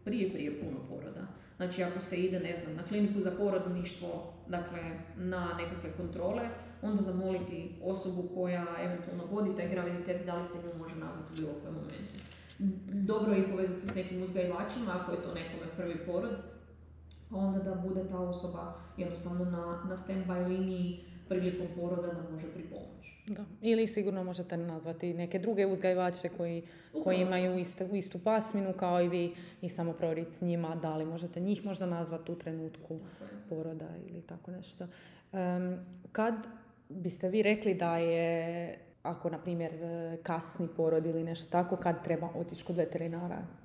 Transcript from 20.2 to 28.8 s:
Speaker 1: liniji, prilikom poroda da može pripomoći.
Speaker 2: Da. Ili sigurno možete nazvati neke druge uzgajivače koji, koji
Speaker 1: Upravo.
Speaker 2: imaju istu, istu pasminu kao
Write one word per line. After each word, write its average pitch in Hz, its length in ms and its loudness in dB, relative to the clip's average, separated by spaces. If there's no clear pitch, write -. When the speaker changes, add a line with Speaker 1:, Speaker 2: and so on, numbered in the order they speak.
Speaker 1:
liniji, 185 640 0
prilikom 180 460 2
poroda 175 320 0
da 165 240 -4
može 156 220 -6
pripomoći. - 600 -12
Speaker 2:
Da. 208 180 -4
Ili 226 260 6
sigurno 196 360 0
možete 180 340 -2
nazvati 165 560 -2
neke 170 260 0
druge 196 260 4
uzgajivače 185 640 4
koji, 170 320 -2
koji 311 100 -2
Speaker 1:
Upravo. 185 200 6
Speaker 2:
imaju 185 380 4
istu, 180 240 -2
istu 190 240 -2
pasminu 214 540 4
kao 180 280 4